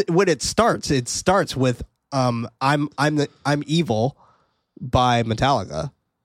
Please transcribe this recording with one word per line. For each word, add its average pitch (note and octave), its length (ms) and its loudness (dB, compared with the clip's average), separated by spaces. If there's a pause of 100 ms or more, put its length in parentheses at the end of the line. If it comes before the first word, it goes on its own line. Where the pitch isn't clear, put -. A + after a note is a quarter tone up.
when F3 180 4
it D#3 140 2
starts, - 500 0
it B2+ 160 0
starts - 480 0
with, B2+ 280 0 (280)
um, B2 380 -2 (100)
"I'm, D3 380 0
I'm D3+ 200 0
the, C#3 120 0 (160)
I'm D3 220 0
Evil" C3+ 500 0 (640)
by B2 420 2
Metallica, A2+ 640 -2
or C#3 60 -8 (340)